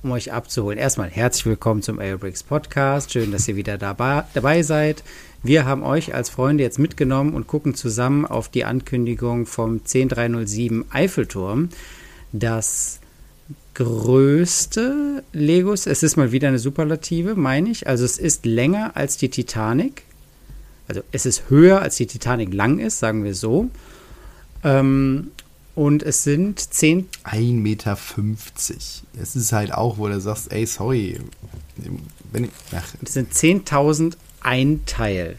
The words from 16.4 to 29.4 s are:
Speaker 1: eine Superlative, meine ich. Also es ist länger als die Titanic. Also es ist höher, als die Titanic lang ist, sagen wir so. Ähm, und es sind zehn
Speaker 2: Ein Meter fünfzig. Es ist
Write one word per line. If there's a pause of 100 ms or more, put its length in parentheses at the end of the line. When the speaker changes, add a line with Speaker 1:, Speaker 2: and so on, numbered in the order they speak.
Speaker 1:
eine
Superlative,
meine
ich.
Also
es
ist
länger
als
die
Titanic. (840)
Also (100)
es
ist
höher,
als
die
Titanic
lang
ist,
sagen
wir
so. (960)
Ähm, (440)
und
es
sind
zehn (160)
Speaker 2:
Ein
Meter
fünfzig. (180)
Es
ist